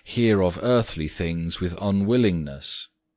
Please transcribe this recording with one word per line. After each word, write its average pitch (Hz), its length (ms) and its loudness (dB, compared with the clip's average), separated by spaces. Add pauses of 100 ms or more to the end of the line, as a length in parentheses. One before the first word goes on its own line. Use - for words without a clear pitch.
hear 110 380 2
of 90 220 0
earthly 110 460 0
things 85 500 -4
with 87 220 -4
unwillingness, 98 1040 0 (300)